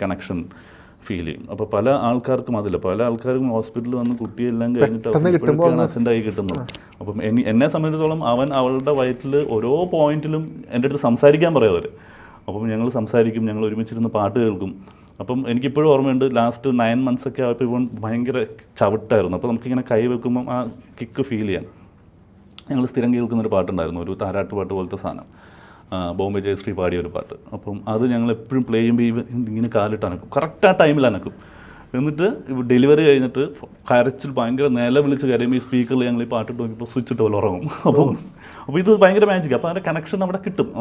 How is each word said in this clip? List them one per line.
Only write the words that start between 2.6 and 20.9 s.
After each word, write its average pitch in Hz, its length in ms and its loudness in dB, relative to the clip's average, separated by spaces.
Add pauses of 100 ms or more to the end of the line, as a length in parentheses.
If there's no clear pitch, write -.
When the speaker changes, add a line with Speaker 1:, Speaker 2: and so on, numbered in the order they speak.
Speaker 1:
പല 95 260 0
ആൾക്കാർക്കും 127 460 -2
ഹോസ്പിറ്റലിൽ 117 480 -4
വന്ന് 120 200 -2
കുട്ടിയെല്ലാം 117 600 -2
കഴിഞ്ഞിട്ട് 113 280 2
Speaker 2:
പെട്ടെന്ന് 151 240 2
Speaker 1:
അവർക്ക് 170 140 4
Speaker 2:
കിട്ടുമ്പോൾ 151 220 2
Speaker 1:
ഇപ്പോഴൊക്കെയാണ് 170 80 6
Speaker 2:
അങ്ങ് 165 120 2
Speaker 1:
അസെൻഡ് 120 240 0
ആയി 113 120 4
കിട്ടുന്നത്. 98 460 -4 (340)
അപ്പം 104 220 -6
എനി-, 113 240 2
എന്നെ 117 220 4
സംബന്ധിച്ചിടത്തോളം 156 560 -2
അവൻ 127 280 2
അവളുടെ 131 380 2
വയറ്റിൽ 135 600 0
ഓരോ 120 340 0
പോയിന്റിലും 156 880 -2
എൻ്റെ 123 140 0
അടുത്ത് 139 160 -2
സംസാരിക്കാൻ 147 520 6
പറയും 113 160 4
അവര്. - 480 -6 (300)
അപ്പം 104 200 -6
ഞങ്ങൾ 113 220 -2
സംസാരിക്കും, 113 560 0
ഞങ്ങൾ 107 200 -2
ഒരുമിച്ചിരുന്ന് 113 420 -2
പാട്ട് 104 300 0
കേൾക്കും. 98 360 0 (460)
അപ്പം 127 280 -4
എനിക്കിപ്പോഴും 139 420 2
ഓർമ്മയുണ്ട്, 135 460 4
ലാസ്റ്റ് 120 440 0
നയൻ 117 240 2
മന്ത്സ് 123 240 -2
ഒക്കെ 131 140 -4
ആയപ്പോൾ 120 220 0
ഇവൻ 123 240 0 (120)
ഭയങ്കര 120 460 -2 (340)
ചവിട്ടായിരുന്നു. 101 560 2
അപ്പം 104 120 -4
നമുക്കിങ്ങനെ 123 420 -4
കൈ 117 160 2
വെക്കുമ്പം 123 440 -2
ആ 123 140 -4 (360)